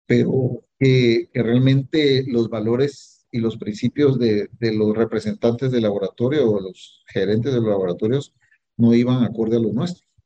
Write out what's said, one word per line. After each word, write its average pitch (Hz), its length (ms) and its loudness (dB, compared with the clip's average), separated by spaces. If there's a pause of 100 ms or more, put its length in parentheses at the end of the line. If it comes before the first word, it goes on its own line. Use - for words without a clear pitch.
pero 120 580 0 (160)
que, 123 540 2
que 120 100 -2
realmente 131 840 2
los 117 220 0
valores 117 800 -4
y 120 80 -4
los 113 180 -2
principios 127 640 -2
de, 107 300 0 (100)
de 113 140 -2
los 107 220 0
representantes 113 760 -2
del 120 120 0
laboratorio 113 680 -2
o 104 80 0
los - 480 -14
gerentes 110 460 -2
de 120 80 0
los 107 80 -2
laboratorios 101 640 -2 (440)
no 117 160 4
iban 123 300 2
acorde 110 340 -2
a - 20 0
los 110 140 -2
nuestros. 175 340 -6 (180)